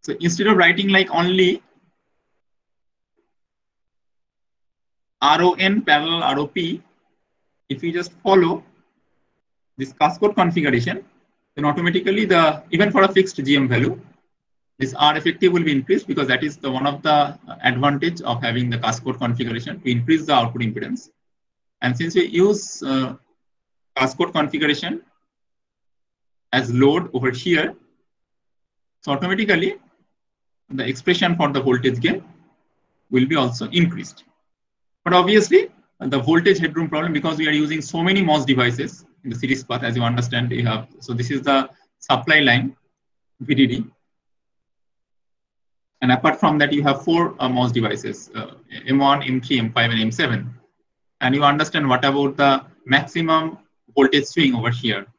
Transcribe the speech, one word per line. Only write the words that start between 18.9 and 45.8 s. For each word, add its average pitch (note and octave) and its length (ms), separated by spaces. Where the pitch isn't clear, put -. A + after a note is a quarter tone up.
configuration, A#2+ 600
to C3 100
increase D3+ 340
the D3+ 80
output A#2+ 300
impedance. - 480
And B2 120
since E3 200
we F3 120
use, G3+ 560
uh, C3 340
cascode C3 340
configuration D#3+ 680
as A#2+ 180
load C#3+ 400
over C3 180
here, E3 440
so D3 100
automatically F#3+ 640
the C3 160
expression F3 500
for D3 160
the C3+ 80
voltage B2 400
gain - 220
will B2+ 160
be D3+ 80
also B2 360
increased. - 520
But F3 80
obviously, G3+ 580
the C3+ 220
voltage E3+ 380
headroom D#3+ 300
problem, D#3+ 240
because D#3 240
we D#3 120
are D3+ 40
using D3+ 300
so E3 180
many F#3+ 220
mos D3+ 220
devices B2+ 600
in C3 60
the A2+ 60
series B2+ 280
path, B2 180
as A#2 140
you A#2+ 80
understand, A#2+ 480
you A#2+ 120
have, A2+ 220
so - 120
this A#2+ 180
is C3+ 120
the C3+ 260
supply D3 420
line, B2 360
V C3 140
D C3 120
D. A#2+ 180